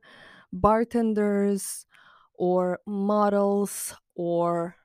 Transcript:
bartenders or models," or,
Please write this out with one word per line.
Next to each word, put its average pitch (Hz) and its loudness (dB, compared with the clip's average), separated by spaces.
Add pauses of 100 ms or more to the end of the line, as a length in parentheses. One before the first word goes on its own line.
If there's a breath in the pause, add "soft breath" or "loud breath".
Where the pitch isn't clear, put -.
(540 loud breath)
bartenders 208 0 (480 soft breath)
or 180 0
models," 202 0 (200)
or, 170 -2